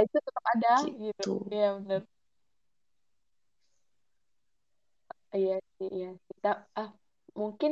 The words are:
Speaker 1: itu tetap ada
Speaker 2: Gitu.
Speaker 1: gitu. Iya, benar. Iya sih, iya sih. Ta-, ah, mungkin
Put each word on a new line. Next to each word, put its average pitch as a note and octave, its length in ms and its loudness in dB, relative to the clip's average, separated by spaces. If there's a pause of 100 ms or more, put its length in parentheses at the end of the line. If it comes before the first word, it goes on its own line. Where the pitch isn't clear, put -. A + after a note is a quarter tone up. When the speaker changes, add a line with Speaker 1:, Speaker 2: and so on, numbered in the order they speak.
Speaker 1:
itu - 100 -4 (100)
tetap - 180 -10 (100)
ada A3+ 160 4 (100)
Speaker 2:
Gitu. D4+ 140 -4 (100)
Speaker 1:
gitu. G3 280 -4 (200)
Iya, G#3 140 2 (120)
benar. G3 240 -4 (3250)
Iya F#3+ 140 2 (240)
sih, F#3+ 200 -6
iya F#3 120 -6 (160)
sih. - 200 -18
Ta-, G3+ 180 2 (180)
ah, G#3+ 80 -6 (520)
mungkin G#3+ 320 0